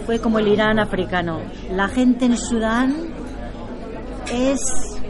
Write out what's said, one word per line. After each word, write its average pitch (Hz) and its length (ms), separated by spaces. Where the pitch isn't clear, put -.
fue 233 140
como 220 200
el 214 100
Irán 214 300
africano. 175 600
La 196 160
gente 254 380
en 240 120
Sudán 233 560
es 262 280